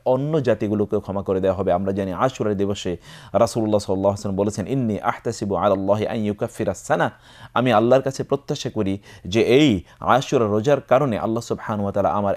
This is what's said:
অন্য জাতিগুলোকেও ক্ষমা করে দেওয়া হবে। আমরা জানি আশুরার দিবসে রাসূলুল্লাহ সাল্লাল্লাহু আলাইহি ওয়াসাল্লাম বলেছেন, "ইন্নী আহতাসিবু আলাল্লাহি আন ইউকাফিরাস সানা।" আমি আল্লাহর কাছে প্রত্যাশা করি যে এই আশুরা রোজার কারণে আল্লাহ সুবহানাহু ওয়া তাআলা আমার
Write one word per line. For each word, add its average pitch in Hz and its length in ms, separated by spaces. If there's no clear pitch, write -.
অন্য 139 380
জাতিগুলোকেও 104 560
ক্ষমা 98 240
করে 95 180
দেওয়া 95 160
হবে। 92 140
আমরা 95 200
জানি 95 220
আশুরার 107 440
দিবসে 98 400
রাসূলুল্লাহ 107 460
সাল্লাল্লাহু 101 140
আলাইহি 98 140
ওয়াসাল্লাম 101 280
বলেছেন, 101 320
"ইন্নী 113 320
আহতাসিবু 110 560
আলাল্লাহি 98 520
আন - 80
ইউকাফিরাস 104 720
সানা।" 151 240
আমি 120 200
আল্লাহর 120 280
কাছে 135 220
প্রত্যাশা 139 460
করি 98 300
যে 92 160
এই 117 420
আশুরা 120 460
রোজার 107 360
কারণে 123 380
আল্লাহ 110 220
সুবহানাহু 107 420
ওয়া 101 80
তাআলা 95 180
আমার 98 280